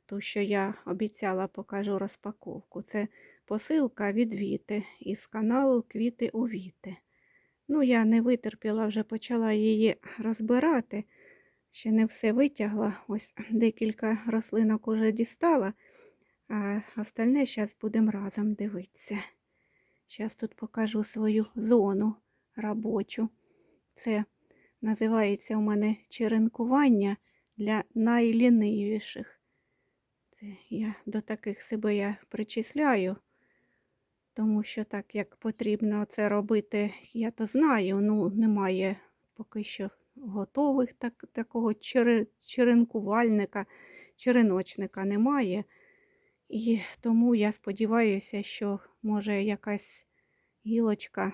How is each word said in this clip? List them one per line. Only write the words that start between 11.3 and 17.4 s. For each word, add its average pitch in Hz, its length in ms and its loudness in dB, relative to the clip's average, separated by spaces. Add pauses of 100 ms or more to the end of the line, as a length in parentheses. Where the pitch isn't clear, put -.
Ще - 200 -4
не 220 140 6
все 220 260 0
витягла. 214 760 0
Ось 220 260 -8 (160)
декілька 220 800 0
рослинок 220 600 0
уже 220 240 2
дістала, 233 600 0 (760)
а 208 320 -4 (160)
остальне 240 480 0